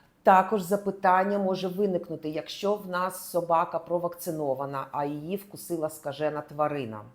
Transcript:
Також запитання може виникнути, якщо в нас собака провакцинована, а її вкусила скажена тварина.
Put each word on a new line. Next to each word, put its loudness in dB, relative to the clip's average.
Також 6
запитання 2
може 0
виникнути, -2
якщо -2
в -8
нас -4
собака 2
провакцинована, -2
а -2
її -6
вкусила -6
скажена -4
тварина. -4